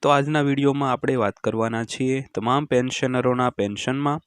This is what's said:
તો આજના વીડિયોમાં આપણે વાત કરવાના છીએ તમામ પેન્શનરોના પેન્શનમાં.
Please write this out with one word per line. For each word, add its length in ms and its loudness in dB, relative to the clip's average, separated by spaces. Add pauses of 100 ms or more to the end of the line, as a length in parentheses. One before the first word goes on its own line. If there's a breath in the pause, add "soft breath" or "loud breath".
તો 80 2
આજના 320 2
વીડિયોમાં 500 2
આપણે 240 0
વાત 200 0
કરવાના 480 -2
છીએ 380 -2 (120)
તમામ 320 0
પેન્શનરોના 840 0
પેન્શનમાં. 760 -2